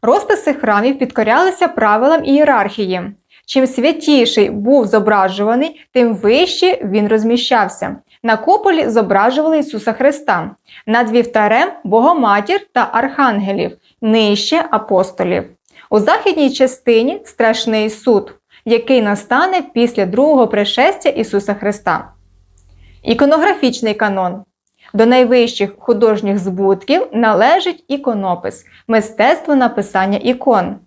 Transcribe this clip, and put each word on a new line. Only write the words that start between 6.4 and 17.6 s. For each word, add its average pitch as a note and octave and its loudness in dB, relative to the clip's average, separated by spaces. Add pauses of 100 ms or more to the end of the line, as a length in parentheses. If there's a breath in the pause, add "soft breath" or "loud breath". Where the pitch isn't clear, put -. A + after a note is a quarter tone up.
він G#3 0
розміщався. A3 0 (260 soft breath)
На A3+ 0
куполі F4+ 0
зображували A#3+ 2
Ісуса A#3+ -4
Христа, A3+ -2 (360 loud breath)
над A3+ 0
вівтарем A#3 2 (160)
Богоматір A#3 2 (120)
та A#3 0
архангелів, G#3+ -2 (260)
нижче A3 0
апостолів. F#3 -2 (460 soft breath)
У G#3+ 2
західній D#4 0
частині B3+ 0
страшний A3 -2